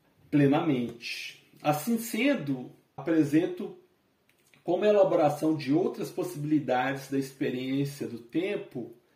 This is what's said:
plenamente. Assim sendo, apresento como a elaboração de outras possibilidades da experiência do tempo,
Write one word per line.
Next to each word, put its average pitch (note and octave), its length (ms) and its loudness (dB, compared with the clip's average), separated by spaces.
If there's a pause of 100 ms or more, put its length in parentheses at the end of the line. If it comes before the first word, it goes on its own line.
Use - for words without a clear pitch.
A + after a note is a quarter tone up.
(280)
plenamente. C#3+ 1120 0 (220)
Assim D3+ 340 0
sendo, G3+ 760 -2 (260)
apresento D#3+ 800 0 (880)
como F#3 180 0
a G#3 40 4
elaboração D#3+ 680 4
de C3+ 160 -4
outras F3 380 0
possibilidades C#3 1040 -2
da C#3 80 0
experiência C3+ 880 -4
do A#2+ 100 -10
tempo, E3+ 720 -6 (240)